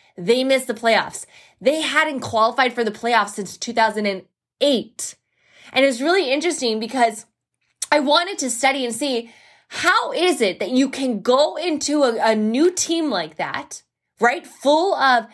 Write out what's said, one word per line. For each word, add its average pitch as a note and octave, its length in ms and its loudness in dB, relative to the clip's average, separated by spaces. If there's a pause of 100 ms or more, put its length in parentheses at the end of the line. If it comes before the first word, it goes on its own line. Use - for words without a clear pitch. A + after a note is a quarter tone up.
(180)
they A#3 260 2
missed C4 240 0
the A#3 60 -4
playoffs. G#3+ 520 -2 (360)
They D4 200 2
hadn't D4 400 -2
qualified A#3 520 0
for A#3+ 100 -2
the A3 60 0
playoffs A3 420 0
since - 260 -10
two A#3 160 -10
thousand G#3+ 340 0
and F#3+ 160 -6 (360)
eight. - 560 -2 (560)
And C4+ 140 4
it's B3+ 160 0
really D#4+ 300 2
interesting C4+ 480 -2
because A#3 480 -2 (640)
I D4+ 80 4
wanted E4 400 0
to C4 100 -4
study C4+ 360 0
and A#3 100 -6
see, A#3+ 360 -4 (400)
how F#4+ 420 0
is F4 280 0
it F#3 160 0
that G#3 140 -6
you C4 180 2
can B3+ 320 -4
go D4 340 2
into D4+ 460 -2
a, A3+ 300 2
a A3 40 2
new A#3 380 2
team E4 380 -2
like E3 240 -6
that, - 480 -8 (360)
right? B3 280 0
Full D#4+ 480 2
of, B3 380 2